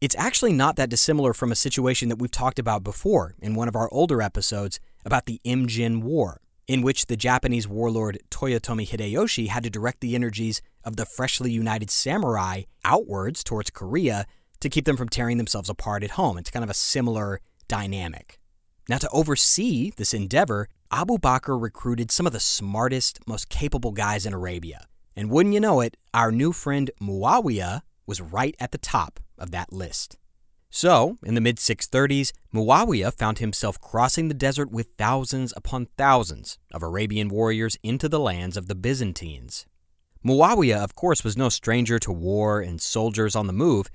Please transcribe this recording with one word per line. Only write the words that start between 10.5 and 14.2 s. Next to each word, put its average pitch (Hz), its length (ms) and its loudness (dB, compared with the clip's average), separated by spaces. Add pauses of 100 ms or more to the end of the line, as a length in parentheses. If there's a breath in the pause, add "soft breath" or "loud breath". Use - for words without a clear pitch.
of 113 100 -8
the 110 100 -2
freshly - 460 -2
united 110 400 -2
samurai 107 720 0 (220)
outwards 101 580 0
towards 107 280 -4
Korea 110 540 -2 (360 soft breath)